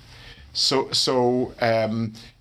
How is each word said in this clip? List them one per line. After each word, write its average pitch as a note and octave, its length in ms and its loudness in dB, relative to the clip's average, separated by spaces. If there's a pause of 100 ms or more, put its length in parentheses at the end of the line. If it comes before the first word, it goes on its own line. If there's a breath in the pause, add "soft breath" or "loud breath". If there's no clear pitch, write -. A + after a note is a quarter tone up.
(520 loud breath)
So, - 380 0
so, B2+ 720 2
um, A2+ 540 0 (260 loud breath)